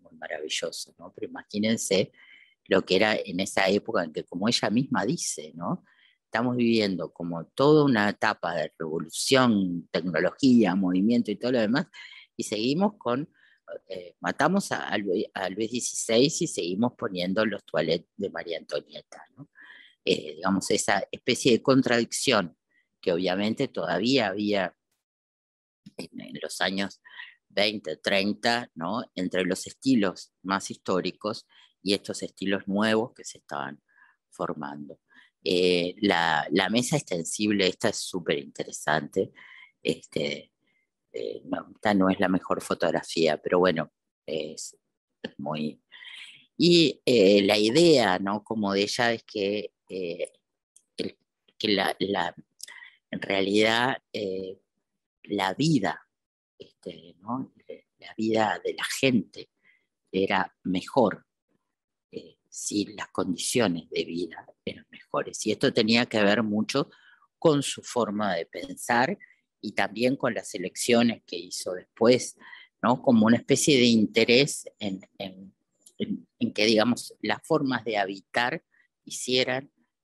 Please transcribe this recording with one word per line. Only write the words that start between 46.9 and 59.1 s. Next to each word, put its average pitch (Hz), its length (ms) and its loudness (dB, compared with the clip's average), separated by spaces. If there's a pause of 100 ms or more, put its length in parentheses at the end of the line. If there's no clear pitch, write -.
eh, 101 360 8
la 104 140 4
idea, 117 600 6
¿no? 98 240 -4
como 107 300 -4
de 98 100 2
ella 117 300 0
es 117 100 -6
que, 101 500 -4 (160)
eh, 90 440 -8 (640)
el, - 200 -8 (400)
que 110 120 -2
la, 98 320 2
la, 92 340 -2 (800)
en - 100 -10
realidad, 107 760 2 (140)
eh, 95 460 -8 (640)
la 95 320 -2
vida, 127 540 0 (500)
este, 85 640 -20
¿no? 117 340 -8 (440)
La - 180 -20
vida 110 480 0
de 85 100 -4
la - 100 -8
gente - 640 0 (600)